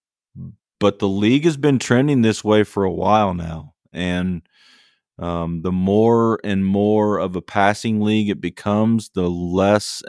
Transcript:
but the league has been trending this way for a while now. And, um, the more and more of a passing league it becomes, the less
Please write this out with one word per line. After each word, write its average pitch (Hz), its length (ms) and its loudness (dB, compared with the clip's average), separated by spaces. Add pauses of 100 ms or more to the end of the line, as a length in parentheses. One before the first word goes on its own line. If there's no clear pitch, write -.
(800)
but 101 180 2
the 104 100 -2
league 107 360 2
has 165 120 2
been 139 220 2
trending 131 440 2
this 110 200 0
way 107 220 4
for 101 180 -4
a 95 100 -2
while 98 400 2
now. 82 420 -10 (180)
And, 90 500 -4 (760)
um, 85 460 -6
the 90 80 -4
more 110 720 2
and 95 240 -2
more 104 520 2
of 92 180 -4
a 87 40 -6
passing 104 600 0
league 107 280 0
it 98 120 -4
becomes, 104 720 -2
the 90 200 -2
less 92 800 0